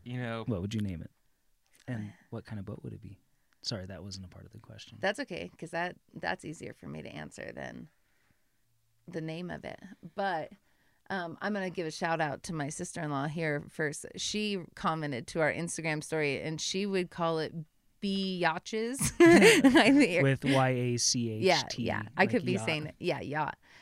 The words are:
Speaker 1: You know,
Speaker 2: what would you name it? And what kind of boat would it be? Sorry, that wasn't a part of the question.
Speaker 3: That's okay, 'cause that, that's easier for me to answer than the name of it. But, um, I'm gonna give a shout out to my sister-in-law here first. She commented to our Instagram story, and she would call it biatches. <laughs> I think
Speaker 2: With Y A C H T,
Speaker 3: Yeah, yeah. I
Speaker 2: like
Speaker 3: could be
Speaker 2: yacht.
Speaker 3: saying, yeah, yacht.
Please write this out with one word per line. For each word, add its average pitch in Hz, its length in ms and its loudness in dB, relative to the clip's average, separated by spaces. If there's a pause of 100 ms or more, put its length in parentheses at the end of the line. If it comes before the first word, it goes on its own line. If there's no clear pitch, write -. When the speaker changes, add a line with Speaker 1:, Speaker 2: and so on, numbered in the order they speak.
Speaker 1:
You 123 160 -8
know, 113 260 -6
Speaker 2:
what 104 140 -2
would 101 140 -6
you 110 60 -2
name 95 220 -6
it? - 80 -16 (800)
And 107 240 -8 (180)
what 110 140 -12
kind 110 140 -12
of 98 80 -10
boat 104 160 -12
would 120 100 -12
it 101 100 -16
be? 101 160 -18 (440)
Sorry, 95 240 -8
that 92 160 -14
wasn't 95 240 -14
a - 20 -18
part 90 160 -20
of 90 80 -20
the 107 60 -20
question. 107 420 -20
Speaker 3:
That's 202 200 -2
okay, 180 380 -10
'cause - 120 -14
that, 175 260 -6 (180)
that's 180 300 -8
easier - 300 -14
for - 120 -20
me 156 160 -14
to - 60 -14
answer - 460 -14
than 62 340 -14 (1200)
the 170 120 -8
name 160 300 -8
of - 140 -12
it. - 160 -12 (340)
But, 185 360 -4 (600)
um, 175 320 -8
I'm 202 120 -4
gonna 190 160 -4
give 165 160 -6
a 156 40 -6
shout 165 300 -2
out 151 240 -2
to - 100 -8
my 147 140 -4
sister-in-law 151 600 -6
here 151 420 -2
first. 147 360 -6 (100)
She 214 420 -4 (160)
commented 156 540 -4
to 170 120 -2
our 147 120 4
Instagram 160 520 -4
story, 147 380 -2
and 156 180 -6
she 196 260 -2
would 185 240 -2
call 165 280 -2
it 156 160 -6 (480)
biatches. 196 1000 -2 (160)
<laughs> - 40 6
I 330 720 10
think 185 300 6
Speaker 2:
With 135 220 2
Y 135 240 4
A 123 300 0
C 117 320 0
H 110 100 -6
T, 185 60 2
Speaker 3:
Yeah, 160 160 4 (160)
yeah. 113 240 -2 (160)
I 185 40 6
Speaker 2:
like 196 80 4
Speaker 3:
could 196 140 0
be 180 80 0
Speaker 2:
yacht. - 140 -2
Speaker 3:
saying, 156 320 -4
yeah, 165 220 -4
yacht. 147 380 -4 (240)